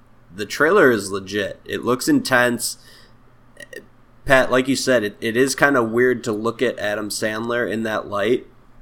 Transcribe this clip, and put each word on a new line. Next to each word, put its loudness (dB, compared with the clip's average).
the -8
trailer 4
is 0
legit. -4
It -6
looks -2
intense. 0
Pat, 2
like 2
you 0
said, 0
it, -4
it -2
is 2
kinda 2
weird 0
to -2
look -4
at -2
Adam -4
Sandler -4
in -4
that -4
light, 0